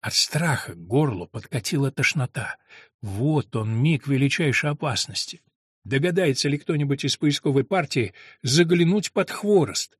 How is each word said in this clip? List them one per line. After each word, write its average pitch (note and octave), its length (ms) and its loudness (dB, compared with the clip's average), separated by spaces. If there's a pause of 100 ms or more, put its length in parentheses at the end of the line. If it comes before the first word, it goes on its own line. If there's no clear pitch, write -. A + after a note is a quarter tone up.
От A2 120 -6
страха - 600 -2
к E2+ 120 -16
горлу G#2+ 420 0
подкатила C#3 640 -4
тошнота. - 640 -4 (440)
Вот A#2+ 540 -2
он, A2 260 -2
миг D3+ 260 2
величайшей C#3 640 0
опасности. - 720 -6 (440)
Догадается D3+ 640 0
ли C#3+ 100 0
кто-нибудь C#3+ 460 -2
из C3+ 140 -2
поисковой C#3+ 460 2
партии C#3 500 -2 (280)
заглянуть E3+ 720 4
под F#3+ 200 0
хворост? - 680 2